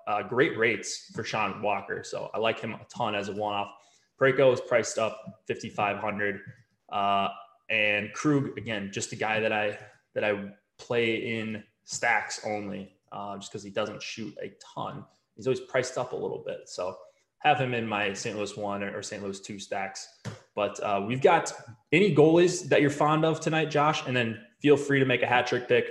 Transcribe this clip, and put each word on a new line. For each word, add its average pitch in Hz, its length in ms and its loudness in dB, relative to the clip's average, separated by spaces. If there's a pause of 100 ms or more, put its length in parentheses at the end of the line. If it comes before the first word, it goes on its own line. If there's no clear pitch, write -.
uh, 104 160 -2
great 110 360 2
rates 110 560 -2
for 113 100 -6
Sean 104 380 -4
Walker. 101 420 -4
So 101 300 -8
I 110 40 -4
like 110 220 0
him 113 140 -8
a - 60 -14 (140)
ton 110 200 -2
as 101 140 -4
a 104 40 -6
one-off. 101 360 -4 (520)
Parayko 135 320 6
is 120 80 0
priced - 380 0
up - 480 -6
fifty-five 104 520 -4
hundred. 101 420 -4 (500)
Uh, 101 380 2 (420)
and 104 420 0
Krug, 139 460 0
again, 104 340 -6
just - 200 -8
a 117 40 -10
guy 110 240 0
that 110 120 0
I, 104 260 -2 (360)
that 113 100 -2
I 101 260 -2 (280)
play 113 600 -2
in 107 240 -8 (220)
stacks - 600 -2
only, 98 480 -6 (180)
uh, 101 280 -10
just 98 140 -14
'cause 104 100 -12
he 101 80 -14
doesn't 104 320 -4
shoot - 400 -10
a 101 100 -10 (220)
ton. 101 300 -10 (300)
He's 107 120 -10
always 131 140 0
priced - 360 -2
up 131 160 -4
a - 40 -6
little - 280 -6
bit. - 240 -10
So 90 300 -8 (400)
have 147 200 4
him 127 140 -2
in 117 140 -2
my 104 260 0
Saint 101 240 -6
Louis 101 180 -6
one 101 280 -4
or 101 200 -6
Saint 101 200 -10
Louis 98 180 -8
two 104 180 -12
stacks. 98 480 -8 (500)
But, 101 260 -2
uh, 98 240 0
we've 127 140 -2
got 147 320 4 (400)
any 180 200 6
goalies 160 580 6
that 120 100 6
you're 143 100 6
fond 156 340 4
of 156 140 2
tonight, 160 280 0
Josh? 151 420 2
And 127 80 0
then 113 240 0 (200)
feel 143 160 8
free 139 220 2
to 135 60 6
make 123 180 2
a 120 40 2
hat 120 200 4
trick 123 220 -2
pick. 117 220 4